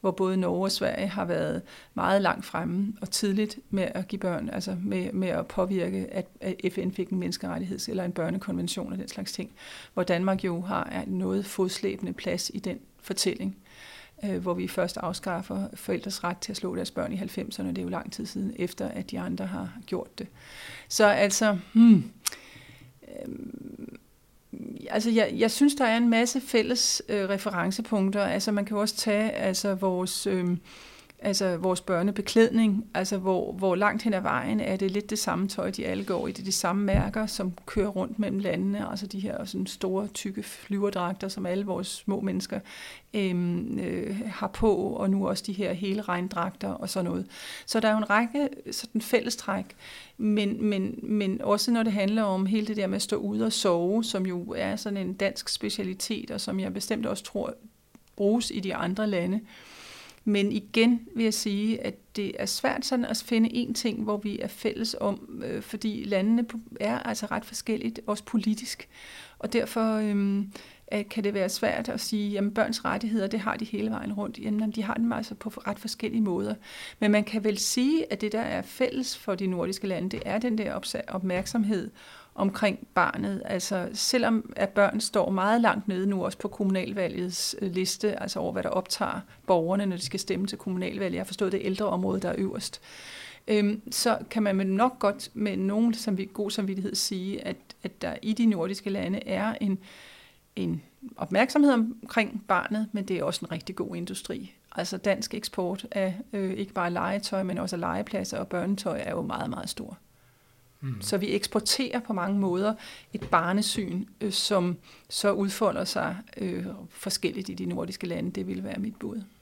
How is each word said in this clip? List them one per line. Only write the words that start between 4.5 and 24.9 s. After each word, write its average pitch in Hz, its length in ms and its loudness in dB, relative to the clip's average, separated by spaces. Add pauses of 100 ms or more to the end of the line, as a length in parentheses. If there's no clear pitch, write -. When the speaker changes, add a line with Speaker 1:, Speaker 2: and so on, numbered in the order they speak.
Speaker 1:
altså 190 300 -4
med, 190 300 -2
med 190 160 0
at 170 180 0
påvirke, 190 640 0
at, 185 160 -4 (140)
at 185 320 -2
F - 60 -4
N 185 120 0
fik 185 180 -4
en 185 140 -2
menneskerettigheds- 180 680 -6
eller 185 140 -2
en 175 80 -2
børnekonvention 175 800 -4
og 190 60 -6
den - 100 -8
slags - 240 -8
ting, - 180 -8 (440)
hvor 185 80 0
Danmark 185 420 2
jo 175 160 0
har 180 460 -4
en 190 120 -4
noget 190 280 0
fodslæbende 185 680 -2
plads - 420 -4
i - 40 -4
den 185 200 -6 (220)
fortælling, 190 560 -2 (680)
øh, 190 120 -2
hvor 175 180 0
vi 185 140 -2
først 175 280 0
afskaffer 190 760 -4
forældres - 500 -4
ret - 140 -2
til - 140 -8
at 185 40 -6
slå 180 200 -4
deres 185 140 -4
børn - 220 -4
i 196 40 -4
halvfemserne, 185 520 -6
det 185 100 -2
er 185 40 -4
jo - 60 -4
lang 180 240 -6
tid - 140 -8
siden, 196 300 -4
efter 180 320 -4
at 190 220 -8
de 190 100 -4
andre 180 260 -4
har 180 260 -6 (140)
gjort - 320 -6
det. - 80 -6 (640)
Så - 180 4
altså, 202 520 4 (140)
hmm, 220 380 12 (1160)
øhm, - 680 -12 (960)